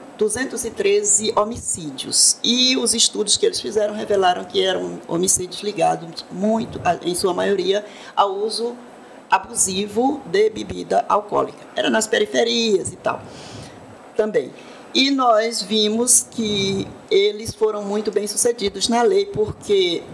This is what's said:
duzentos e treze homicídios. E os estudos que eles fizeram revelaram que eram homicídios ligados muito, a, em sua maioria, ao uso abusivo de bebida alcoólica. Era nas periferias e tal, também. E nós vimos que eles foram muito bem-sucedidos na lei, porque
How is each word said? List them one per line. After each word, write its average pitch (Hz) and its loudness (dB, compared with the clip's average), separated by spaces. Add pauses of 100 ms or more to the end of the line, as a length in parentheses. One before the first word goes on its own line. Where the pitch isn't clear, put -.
(180)
duzentos 220 -2
e 226 -6
treze 208 2
homicídios. - 0
E 254 2
os 240 0
estudos 208 0
que - 2
eles - 0
fizeram 214 -2
revelaram 190 2
que 190 -2
eram 180 -2 (120)
homicídios 180 0
ligados 165 -2
muito, 220 -2
a, 175 2 (100)
em 175 0
sua 180 0
maioria, 190 0 (320)
ao 196 2
uso 220 -4 (520)
abusivo 208 0
de 196 4
bebida 185 -2
alcoólica. - 0 (180)
Era - 0
nas 220 2
periferias 226 2
e - -14
tal, - -4 (920)
também. 175 0 (400)
E 269 4
nós 233 4
vimos 214 2
que 196 -2 (240)
eles 208 2
foram 214 0
muito 208 -2
bem-sucedidos 202 0
na 233 2
lei, 202 4
porque 196 0 (120)